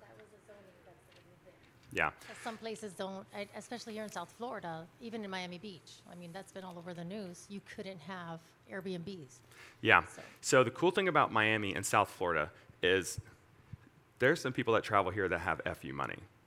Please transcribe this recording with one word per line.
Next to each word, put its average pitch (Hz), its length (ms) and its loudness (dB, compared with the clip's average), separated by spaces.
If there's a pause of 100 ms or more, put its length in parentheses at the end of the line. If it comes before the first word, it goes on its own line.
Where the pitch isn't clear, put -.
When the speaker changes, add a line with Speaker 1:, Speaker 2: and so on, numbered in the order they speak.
Speaker 1:
That - 160 -20
was 214 100 -20
a - 200 -20
zoning 202 140 -20 (240)
that's 180 140 -20
a - 160 -20
big - 80 -20 (220)
thing. - 80 -20 (440)
Speaker 2:
Yeah. 80 140 2 (160)
Speaker 1:
'Cause - 160 -16
some 226 140 -6
places 214 360 -8
don't, 190 400 -8
I, 202 220 -8
especially 226 380 -12
here 214 100 -8
in 202 80 -10
South 175 260 -10
Florida, 180 480 -8 (140)
even 226 240 -10
in 196 80 -8
Miami 180 260 -8
Beach. 180 440 -16 (100)
I 175 40 -16
mean, 175 180 -14
that's 190 180 -12
been 185 140 -12
all 180 120 -12
over 175 160 -12
the 170 120 -10
news. 180 440 -10
You 196 120 -10 (140)
couldn't 190 260 -10
have 170 400 -10 (280)
Airbnbs. 180 720 -8 (420)
Speaker 2:
Yeah. 101 240 8
Speaker 1:
So. - 160 -14 (200)
Speaker 2:
So 131 240 8
the 117 60 -2
cool 175 200 2
thing 190 160 0
about 147 240 4
Miami 107 440 4
and 87 100 -4
South 104 240 4
Florida 82 420 0 (300)
is 90 400 4 (960)
there's 151 220 4
some 131 120 -2
people 117 200 2
that 104 100 6
travel 98 280 4
here 98 180 0
that 87 100 2
have 85 260 0
F 87 200 -4
U 67 80 -6
money. 67 260 -4 (280)